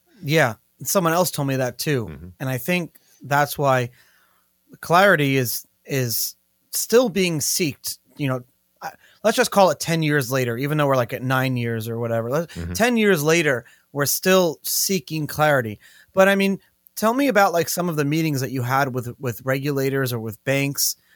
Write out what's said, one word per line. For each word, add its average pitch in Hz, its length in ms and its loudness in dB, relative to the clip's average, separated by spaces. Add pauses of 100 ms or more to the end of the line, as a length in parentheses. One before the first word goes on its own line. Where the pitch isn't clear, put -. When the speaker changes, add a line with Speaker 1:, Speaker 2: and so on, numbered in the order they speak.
(220)
Speaker 1:
Yeah. 139 320 2 (280)
Someone 165 320 0
else 180 160 2
told 139 180 -4
me 135 80 -2
that 123 220 -4
too. 131 280 -2
Speaker 2:
Mm-hmm. 78 220 -14 (120)
Speaker 1:
And 135 100 -6
I 127 80 -4
think 180 400 -4 (240)
that's 143 340 0
why 131 340 0 (880)
clarity 160 560 4
is, 127 300 -2 (180)
is 127 520 -4 (360)
still 240 360 4
being 175 300 0
seeked, - 600 -4 (180)
you 143 120 -2
know, 127 140 -4 (380)
I, 165 120 -14 (300)
let's 214 140 2
just 240 140 2
call 190 200 6
it 139 100 -4
ten 165 220 0
years 147 300 2
later, 120 240 0
even 143 220 -2
though 147 80 2
we're, 135 100 2
like, 120 160 0
at 120 100 -8
nine 131 340 0
years 117 320 -4
or 113 100 -6
whatever. 117 320 -2
Let-, 160 200 -2
Speaker 2:
Mm-hmm. 85 220 -8
Speaker 1:
Ten 233 240 0
years 202 260 4
later, 151 420 2 (280)
we're 143 140 -2
still 185 560 2
seeking 160 640 -4
clarity. 135 520 0 (340)
But 190 160 6
I 196 60 4
mean, 196 240 0 (380)
tell 220 180 0
me 277 140 2
about, 196 240 4
like, 170 160 2
some 180 200 -2
of 160 80 -4
the 147 80 0
meetings 151 360 0
that 127 100 -4
you 131 120 -4
had 131 320 0
with, 120 260 -6
with 131 240 -6
regulators 135 680 -2
or 120 60 -4
with 110 260 -10
banks. 139 520 -2 (200)